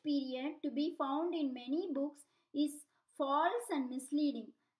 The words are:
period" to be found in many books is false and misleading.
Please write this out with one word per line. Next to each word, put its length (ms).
period" 600
to 80
be 160
found 360
in 180
many 300
books 300
is 180
false 500
and 200
misleading. 580